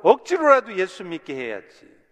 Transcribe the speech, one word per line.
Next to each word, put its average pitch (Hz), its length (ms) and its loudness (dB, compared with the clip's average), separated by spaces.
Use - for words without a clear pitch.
억지로라도 269 760 2
예수 185 280 -6
믿게 165 300 -12
해야지. 113 540 -12